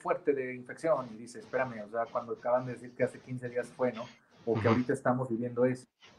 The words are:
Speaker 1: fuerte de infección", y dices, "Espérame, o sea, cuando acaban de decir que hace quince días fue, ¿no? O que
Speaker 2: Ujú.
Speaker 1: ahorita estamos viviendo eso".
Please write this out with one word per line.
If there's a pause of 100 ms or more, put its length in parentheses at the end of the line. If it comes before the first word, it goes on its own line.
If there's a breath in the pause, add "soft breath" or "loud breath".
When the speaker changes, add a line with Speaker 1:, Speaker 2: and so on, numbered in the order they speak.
Speaker 1:
fuerte
de
infección",
y
dices,
"Espérame,
o
sea,
cuando
acaban
de
decir
que
hace
quince
días
fue,
¿no? (340)
O
que
Speaker 2:
Ujú.
Speaker 1:
ahorita
estamos
viviendo
eso". (340)